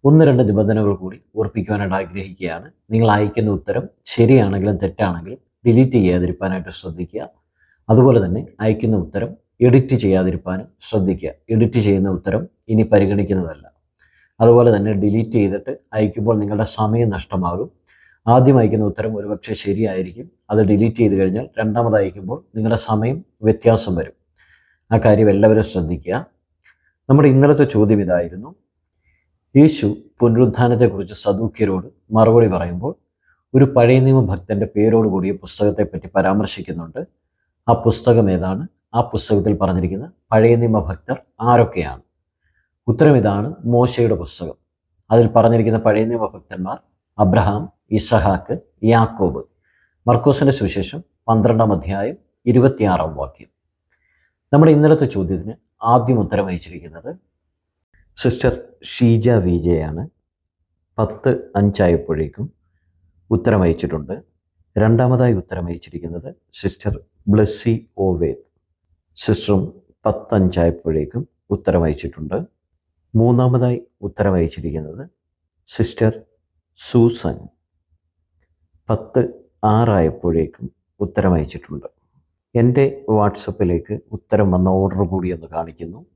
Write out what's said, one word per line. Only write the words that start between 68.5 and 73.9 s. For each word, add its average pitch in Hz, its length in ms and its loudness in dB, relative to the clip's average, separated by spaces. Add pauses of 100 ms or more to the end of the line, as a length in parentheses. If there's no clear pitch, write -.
സിസ്റ്ററും - 460 -2 (400)
പത്തഞ്ചായപ്പോഴേക്കും 85 1200 -2 (320)
ഉത്തരം 87 300 0
അയച്ചിട്ടുണ്ട്. 78 520 -8 (760)
മൂന്നാമതായി 123 680 2 (220)